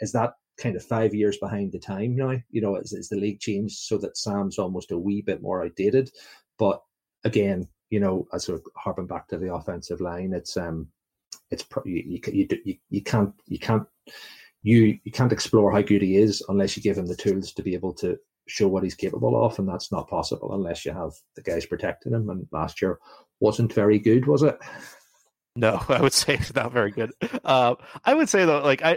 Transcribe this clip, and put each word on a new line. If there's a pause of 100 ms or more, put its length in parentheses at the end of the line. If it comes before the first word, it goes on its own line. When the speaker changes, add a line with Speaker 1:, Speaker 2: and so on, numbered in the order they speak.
Speaker 1:
is
that (240)
kind
of
five
years
behind
the
time
now? (140)
You
know,
is,
is
the
league
changed
so
that
Sam's
almost
a
wee
bit
more
outdated? (480)
But (420)
again, (220)
you
know,
as
sort
of (120)
harping
back
to
the
offensive
line,
it's,
um, (600)
it's
pro-,
you,
you, (120)
you, (160)
you, (120)
you
can't, (120)
you
can't, (760)
you,
you
can't
explore
how
good
he
is
unless
you
give
him
the
tools
to
be
able
to (300)
show
what
he's
capable
of,
and
that's
not
possible
unless
you
have (220)
the
guys
protecting
him.
And
last
year (420)
wasn't
very
good,
was
it? (1000)
Speaker 2:
No,
<laughs>
I
would
say
it's
not
very
good. (340)
Uh, (300)
I
would
say,
though,
like,
I,